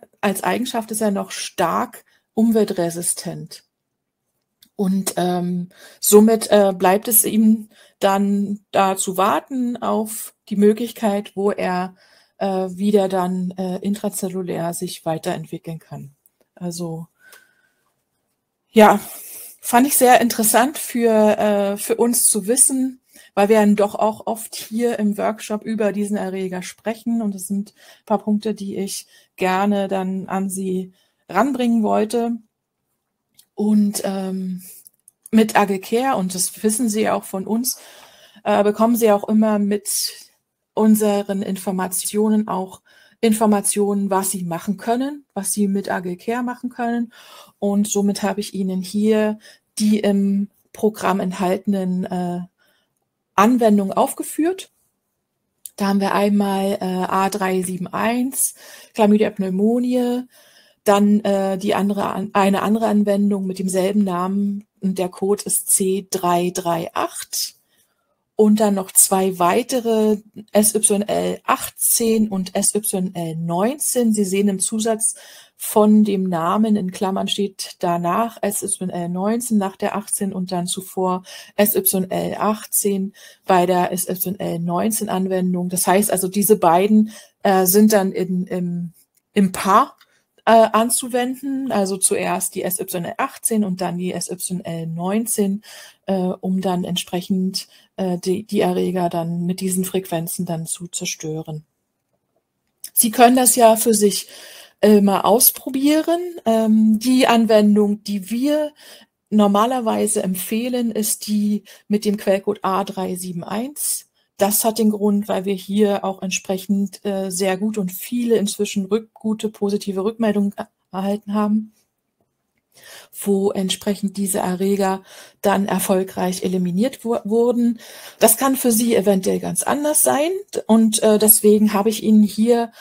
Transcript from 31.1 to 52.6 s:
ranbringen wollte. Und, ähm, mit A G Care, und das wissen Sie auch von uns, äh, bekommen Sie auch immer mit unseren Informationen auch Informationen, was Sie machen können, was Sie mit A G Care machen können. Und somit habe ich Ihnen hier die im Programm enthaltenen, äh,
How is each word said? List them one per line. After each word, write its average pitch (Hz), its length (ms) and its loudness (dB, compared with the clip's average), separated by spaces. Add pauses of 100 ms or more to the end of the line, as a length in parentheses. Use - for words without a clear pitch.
ranbringen 233 520 2
wollte. 214 520 0 (1200)
Und, 208 500 2
ähm, 190 600 -6 (680)
mit 220 240 4
A 208 80 4
G 196 160 -2
Care, 247 380 -2
und 185 180 -4
das - 260 -6
wissen 220 280 0
Sie 208 200 0
auch 196 140 0
von 190 240 -8
uns, 233 320 -4 (640)
äh, 208 200 2
bekommen 214 340 2
Sie 220 140 4
auch 202 180 2
immer 214 300 4
mit 202 540 -4 (600)
unseren 208 680 2
Informationen 202 1080 -2
auch 190 320 -8 (400)
Informationen, 208 880 2
was 190 220 0
Sie 185 120 -6
machen 170 320 -4
können, 269 580 -4
was 196 200 -6
Sie 208 160 0
mit 196 200 -2
A 196 120 -4
G 180 160 -6
Care 233 260 -6
machen 247 260 -8
können. 233 440 -4 (460)
Und 202 280 0
somit 202 360 -2
habe 196 180 -2
ich - 120 -10
Ihnen 185 280 -4
hier 214 580 0 (400)
die 214 200 2
im 202 500 0 (240)
Programm 208 480 -2
enthaltenen, 185 840 -2
äh, 180 360 -4 (920)